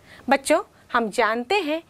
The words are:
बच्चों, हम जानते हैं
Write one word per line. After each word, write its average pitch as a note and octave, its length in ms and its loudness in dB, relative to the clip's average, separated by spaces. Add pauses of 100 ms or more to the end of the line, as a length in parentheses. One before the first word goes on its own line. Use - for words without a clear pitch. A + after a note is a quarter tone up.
(280)
बच्चों, C#4+ 340 2 (300)
हम A#3 180 0
जानते A#3 440 -2
हैं E4 360 -2